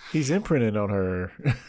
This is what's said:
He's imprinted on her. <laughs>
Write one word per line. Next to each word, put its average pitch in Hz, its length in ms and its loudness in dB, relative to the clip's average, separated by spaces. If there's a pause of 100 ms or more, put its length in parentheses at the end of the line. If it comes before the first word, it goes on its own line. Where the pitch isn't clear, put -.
(120)
He's 147 200 0
imprinted 135 460 2
on 104 120 0
her. 92 420 -2 (120)
<laughs> 123 120 2 (140)